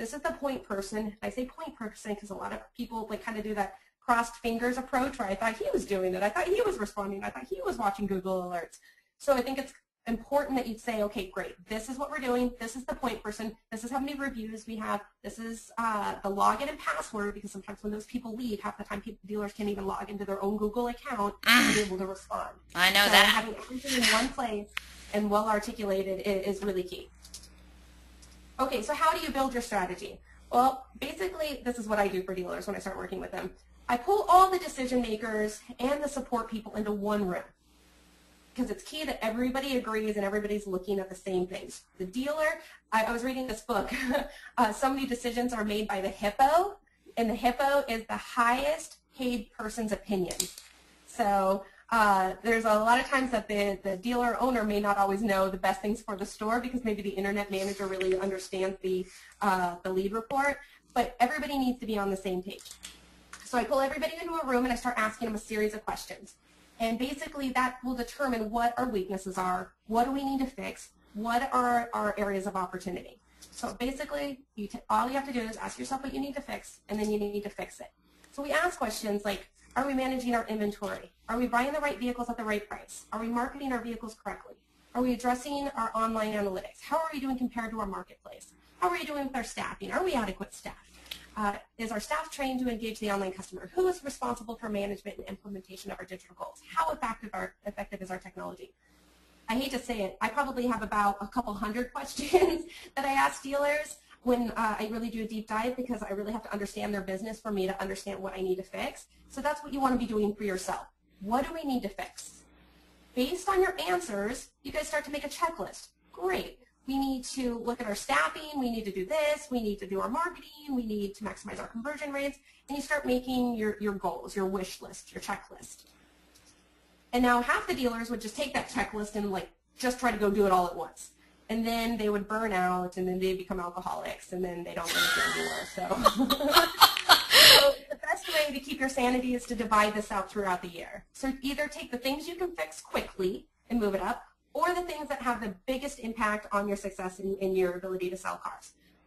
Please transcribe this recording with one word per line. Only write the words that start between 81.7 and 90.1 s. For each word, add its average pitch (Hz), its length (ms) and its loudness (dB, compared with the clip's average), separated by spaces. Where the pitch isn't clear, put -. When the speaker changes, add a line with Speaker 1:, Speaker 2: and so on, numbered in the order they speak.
Speaker 1:
the 302 80 0
right 294 180 -2
vehicles 247 320 -2
at 233 60 -4
the 233 80 -6
right 208 220 -2
price? - 460 -12
Are 214 80 -4
we 226 80 -2
marketing 269 440 -2
our 240 80 -2
vehicles 226 420 -8
correctly? - 320 -10
Are 247 80 2
we 254 100 4
addressing 254 640 0
our - 180 -2
online 220 380 2
analytics? 202 480 -4
How - 160 -2
are 330 160 2
we 294 80 -4
doing 262 180 -2
compared 233 320 -2
to 220 100 -4
our 208 60 -2
marketplace? - 680 -12
How 359 80 4
are 359 40 4
we 359 120 -2
doing 285 220 -4
with 262 100 -4
our 233 80 -2
staffing? 190 480 -6
Are 277 100 2
we 370 120 2